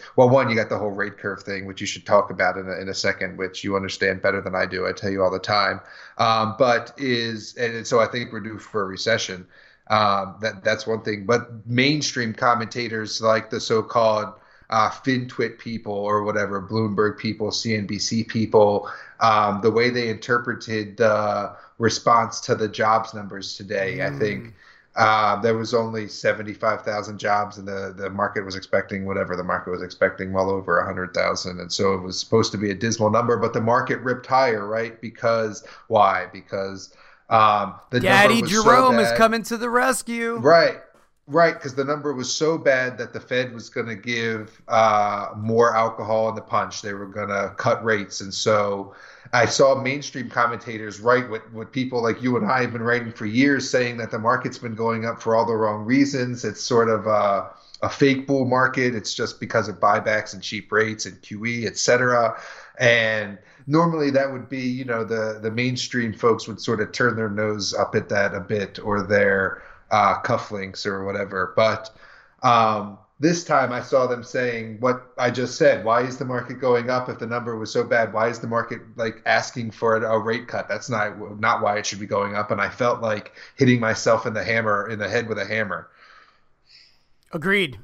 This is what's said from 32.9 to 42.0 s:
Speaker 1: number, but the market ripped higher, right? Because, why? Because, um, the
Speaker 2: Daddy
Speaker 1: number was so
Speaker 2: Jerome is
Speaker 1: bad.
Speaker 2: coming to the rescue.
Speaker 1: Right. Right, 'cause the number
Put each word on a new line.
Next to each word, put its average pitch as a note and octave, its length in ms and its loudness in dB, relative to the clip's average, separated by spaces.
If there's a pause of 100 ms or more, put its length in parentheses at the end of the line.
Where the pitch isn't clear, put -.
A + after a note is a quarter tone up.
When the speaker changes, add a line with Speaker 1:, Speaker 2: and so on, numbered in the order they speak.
Speaker 1:
number, A#2 280 2
but A2 140 -2
the B2+ 80 -2
market B2 420 0
ripped B2 240 -6
higher, A#2+ 420 2
right? A2+ 320 -6
Because, A2+ 640 -2 (220)
why? G2 440 4
Because, G2 600 -10 (340)
um, G#2 460 4 (160)
the B2 80 0
Speaker 2:
Daddy G3 360 6
Speaker 1:
number A#3 80 2
was E3+ 120 -2
so A3 80 2
Speaker 2:
Jerome A#3+ 380 6
is G#3 80 4
Speaker 1:
bad. - 100 2
Speaker 2:
coming A3+ 260 4
to A#3 120 -4
the A3+ 120 -4
rescue. A#3 680 0
Speaker 1:
Right. A3 400 6 (500)
Right, D#3+ 340 4
'cause B2+ 160 -10
the C3+ 80 0
number D3 280 -2